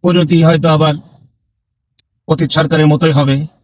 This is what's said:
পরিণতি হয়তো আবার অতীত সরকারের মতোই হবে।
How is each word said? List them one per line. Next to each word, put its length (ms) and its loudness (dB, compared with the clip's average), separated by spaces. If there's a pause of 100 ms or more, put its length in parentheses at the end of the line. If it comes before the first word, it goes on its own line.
পরিণতি 400 0
হয়তো 260 2
আবার 240 0 (1300)
অতীত 240 -2
সরকারের 360 0
মতোই 300 0
হবে। 200 0 (260)